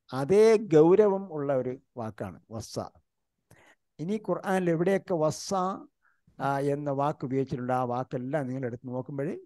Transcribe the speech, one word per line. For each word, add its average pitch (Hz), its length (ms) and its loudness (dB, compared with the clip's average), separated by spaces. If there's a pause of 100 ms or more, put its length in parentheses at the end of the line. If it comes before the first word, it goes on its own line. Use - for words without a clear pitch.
(120)
അതേ 196 440 4
ഗൗരവം 190 760 6
ഉള്ള 143 240 -2
ഒരു 127 220 -2 (180)
വാക്കാണ് 107 440 -10 (100)
വസ്സ. - 280 -10 (1200)
ഇനി 180 180 -6 (120)
ഖുർആനിൽ 185 420 -2
എവിടെയൊക്കെ 180 440 0
വസ്സ, 156 360 -2 (880)
ആ, 139 100 -2 (240)
എന്ന 143 180 -4
വാക്ക് 143 360 -2
ഉപയോഗിച്ചിട്ടുണ്ട്, 127 460 -4
ആ 127 120 0
വാക്കെല്ലാം 127 640 -4
നിങ്ങൾ 131 200 -6
എടുത്ത് 123 200 -10
നോക്കുമ്പോൾ 139 400 -6 (180)